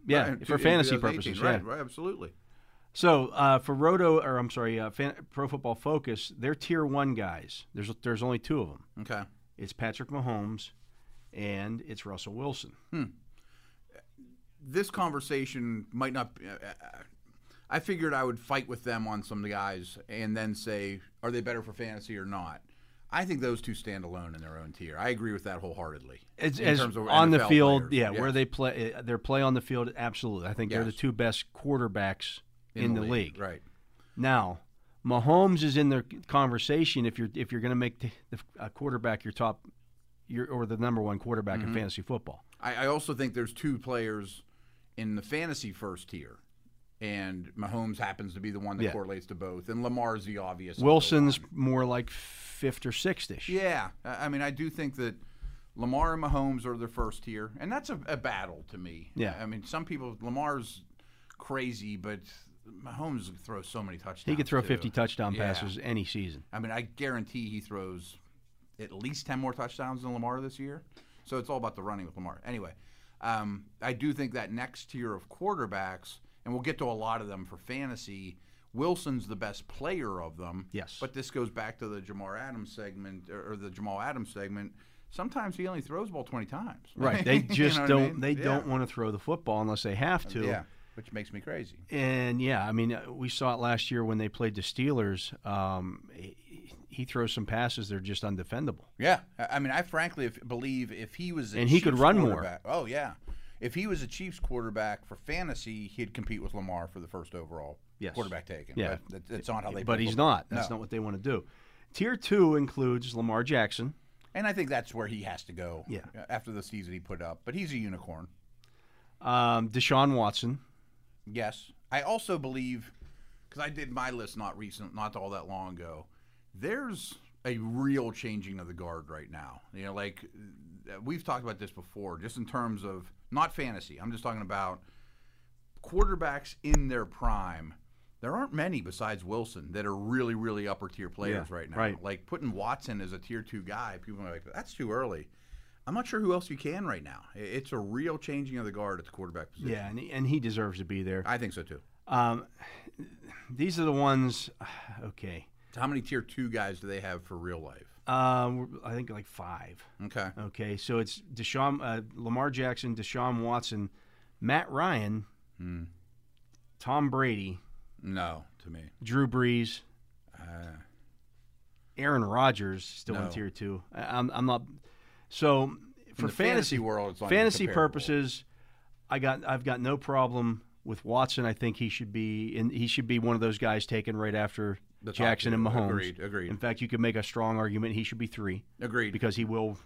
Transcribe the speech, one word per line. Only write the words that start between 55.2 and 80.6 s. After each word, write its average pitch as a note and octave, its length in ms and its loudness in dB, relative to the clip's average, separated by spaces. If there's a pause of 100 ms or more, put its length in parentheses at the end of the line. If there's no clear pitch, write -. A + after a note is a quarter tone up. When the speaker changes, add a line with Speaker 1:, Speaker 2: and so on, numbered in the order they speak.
Speaker 2:
Lamar C3+ 400 2
and D#3 80 -2
Mahomes C#3 420 2
are A#2+ 100 -2
their A#2 120 -6
first A2+ 380 -4
tier, G#2+ 340 -6
and F#3+ 120 -6
that's C#4+ 200 -4
a, E3+ 160 -6
a D3+ 100 -2
battle F#2+ 540 -6
to F#2+ 80 -12
me. E2 340 -12
Speaker 1:
Yeah. A2+ 260 -2
Speaker 2:
I A2 60 -6
mean, G#2+ 180 -8
some D#3+ 220 -6
people, B2+ 340 -8
Lamar's B2 600 -4 (560)
crazy, A2+ 580 -4
but G2 260 -6 (640)
Mahomes A#2+ 480 -6 (100)
throws G2+ 260 -10
so A2 160 -6
many F2+ 160 -8
touchdowns, - 260 -10
Speaker 1:
He D3+ 100 2
could C#3+ 120 0
throw B2+ 140 4
Speaker 2:
too. G#2 60 -2
Speaker 1:
fifty A#2 220 2
touchdown A2+ 460 0
Speaker 2:
Yeah. G2+ 180 2
Speaker 1:
passes F#2+ 300 -4
any A2+ 220 0
season. F2+ 460 -6
Speaker 2:
I G#2+ 60 -8
mean, A2 140 -4
I A#2 100 -4
guarantee A#2 680 -4
he G#2 120 -4
throws F#2 560 -8 (640)
at G#2+ 120 -12
least B2 360 -8
ten C3 120 -4
more C3 140 -2
touchdowns B2+ 480 -6
than B2 120 -6
Lamar A#2+ 280 -2
this C3+ 160 -8
year. C#3+ 240 -10 (440)
So C3 120 -4
it's B2 120 -6
all C3+ 80 -2
about A2+ 180 -4
the F#2+ 80 -10
running G2 240 -4
with - 80 -14
Lamar. F2+ 300 -10
Anyway, G#2 260 -8 (500)
um, G#2+ 440 -2 (160)
I B2+ 120 -2
do C#3 200 0
think C3+ 200 -2
that G#2 180 -4
next A#2+ 400 -8
tier A#2+ 220 -4
of F#2 160 -10
quarterbacks, G2+ 920 -4 (260)
and A#2+ 80 -4
we'll B2 100 -2
get D3+ 140 -2
to C#3+ 80 -2
a A#2+ 80 0
lot A2+ 260 0
of G#2+ 80 -6
them F#2+ 180 -8
for - 120 -16
fantasy, G#2+ 800 -8 (360)
Wilson's C#3 540 0
the G#2+ 80 -6
best G2+ 320 -8
player C3+ 540 -4
of D#2+ 160 -10
them. F2+ 340 -8